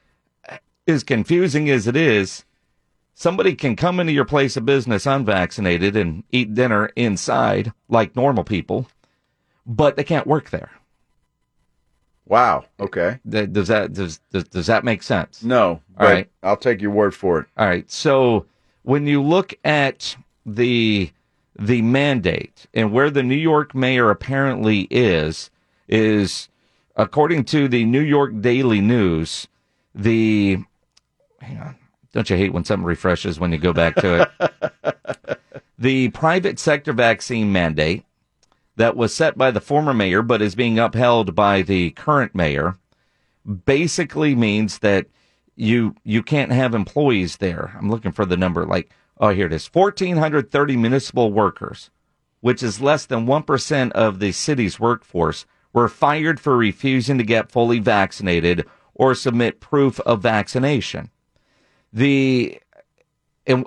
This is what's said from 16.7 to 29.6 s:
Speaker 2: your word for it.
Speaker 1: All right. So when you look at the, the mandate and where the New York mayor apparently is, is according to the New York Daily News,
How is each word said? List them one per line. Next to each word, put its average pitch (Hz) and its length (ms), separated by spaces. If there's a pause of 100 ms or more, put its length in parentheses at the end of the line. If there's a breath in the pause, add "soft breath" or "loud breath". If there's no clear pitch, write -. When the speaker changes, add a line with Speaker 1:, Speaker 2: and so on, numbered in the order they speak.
Speaker 2:
your 104 120
word 101 220
for 87 260
it. - 60 (100)
Speaker 1:
All 107 100
right. 87 240
So 131 560 (360)
when 147 240
you 143 160
look 170 320 (100)
at 147 520 (280)
the, 110 680 (480)
the 113 240
mandate 127 920
and 110 180
where 139 180
the 139 120
New 127 120
York 151 400
mayor 127 360
apparently 110 800
is, 82 600 (380)
is 107 600 (480)
according 147 480
to 143 240
the 120 160
New 120 160
York 143 400
Daily 120 400
News, 95 680 (460)